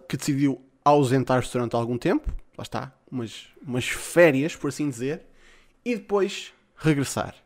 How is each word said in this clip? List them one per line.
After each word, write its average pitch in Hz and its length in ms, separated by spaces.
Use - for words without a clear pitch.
que 143 120
decidiu 139 420
ausentar-se 131 680
durante 120 240
algum 117 220
tempo, 196 340
lá - 40
está, 120 300
umas, 117 360
umas 123 200
férias, 160 680
por - 140
assim 147 220
dizer, 131 320
e 240 120
depois 202 580
regressar. 139 580